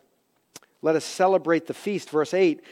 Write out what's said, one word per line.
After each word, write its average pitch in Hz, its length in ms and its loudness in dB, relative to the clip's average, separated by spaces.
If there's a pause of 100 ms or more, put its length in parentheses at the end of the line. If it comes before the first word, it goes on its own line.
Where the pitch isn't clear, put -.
(800)
"Let 160 140 2
us 151 100 -4
celebrate 170 640 0
the 131 80 -8
feast," - 340 -6
verse 151 240 -2
eight, 180 280 2 (100)